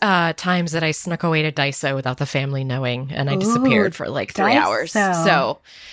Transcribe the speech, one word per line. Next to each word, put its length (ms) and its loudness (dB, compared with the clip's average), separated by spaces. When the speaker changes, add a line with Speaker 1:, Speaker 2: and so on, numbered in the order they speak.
Speaker 1:
uh, 320 2
times 380 -2
that 100 0
I 80 0
snuck 320 -4
away 200 2
to 100 0
Daiso 420 -2
without 240 -2
the 80 -2
family 380 -2
knowing, 480 -4
and 180 -2
I 60 0
disappeared 560 2
Speaker 2:
Ooh, 40 -16
Speaker 1:
for, 120 -6
like, 240 -4
three 220 2
hours. 400 2
Speaker 2:
Daiso. 300 2
Speaker 1:
So, 360 2